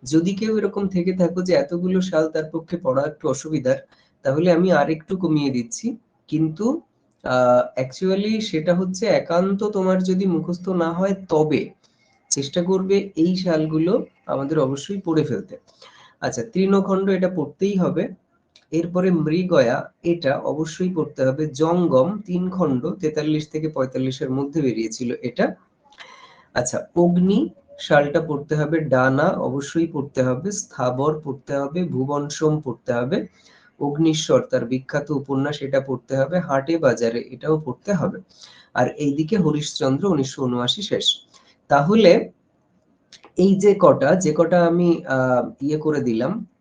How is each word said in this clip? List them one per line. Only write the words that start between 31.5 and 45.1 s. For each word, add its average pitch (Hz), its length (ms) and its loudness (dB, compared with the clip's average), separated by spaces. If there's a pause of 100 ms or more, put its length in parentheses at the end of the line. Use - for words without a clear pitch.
হবে। 143 300 -4
ভুবনসোম 147 760 -2
পড়তে 131 320 -6
হবে। 123 340 -2 (540)
অগ্নিশ্বর, 147 600 2 (100)
তার 123 140 -2
বিখ্যাত 131 460 -6
উপন্যাস, 139 520 -2
এটা 135 180 0
পড়তে 135 360 -6
হবে। 151 220 0
হাটে 143 400 0
বাজারে, 117 420 2 (100)
এটাও 156 300 -2
পড়তে 156 320 -6
হবে। 156 260 0 (560)
আর - 140 2
এইদিকে 147 480 -2
হরিশচন্দ্র 147 720 0
উনিশশো 139 360 -2
ঊনআশি 123 400 -2
শেষ। - 380 -2 (480)
তাহলে 185 640 6 (1040)
এই 190 180 6
যে 196 260 4
কটা, 139 340 6
যে 151 220 0
কটা 170 300 4
আমি, 170 400 2
আহ, 127 440 0 (100)